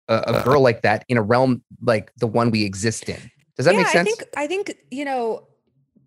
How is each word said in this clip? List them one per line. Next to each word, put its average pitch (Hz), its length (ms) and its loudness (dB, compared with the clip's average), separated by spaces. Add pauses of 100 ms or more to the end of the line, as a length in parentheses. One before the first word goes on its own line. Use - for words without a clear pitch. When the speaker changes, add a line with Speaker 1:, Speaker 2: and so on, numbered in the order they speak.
Speaker 1:
a, 113 180 0
a 113 160 0
girl 135 180 4
like 120 220 4
that 110 260 0
in 123 80 0
a 113 60 2
realm 120 400 2 (200)
like 110 340 0
the 120 100 -2
one 117 240 0
we 107 140 0
exist 101 440 -4
in? - 220 -14 (260)
Does 131 100 -2
that 175 60 8
Speaker 2:
Yeah, - 60 2
Speaker 1:
make 185 100 2
sense? 175 220 2
Speaker 2:
I 453 60 -2
think, - 80 -16 (120)
I 294 120 -4
think, 392 260 -6 (160)
you 285 140 -8
know, 247 420 -6 (600)